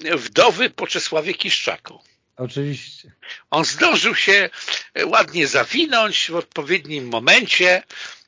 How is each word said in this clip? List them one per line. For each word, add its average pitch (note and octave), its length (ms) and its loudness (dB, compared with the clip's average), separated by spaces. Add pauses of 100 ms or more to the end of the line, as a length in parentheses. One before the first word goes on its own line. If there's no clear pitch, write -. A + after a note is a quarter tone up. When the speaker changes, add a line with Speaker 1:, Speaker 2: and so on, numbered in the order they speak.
(160)
Speaker 1:
wdowy F3 540 2
po - 160 -8
Czesławie D#3+ 480 -2
Kiszczaku. - 640 -4 (400)
Speaker 2:
Oczywiście. C#3 720 -8 (380)
Speaker 1:
On D3+ 140 0
zdążył A#3 500 2
się, G3 360 4 (440)
e, F3 120 0
ładnie D#3+ 400 2
zawinąć G#3+ 840 0
w E3 60 -4
odpowiednim D3 720 -4
momencie, F3+ 760 2 (460)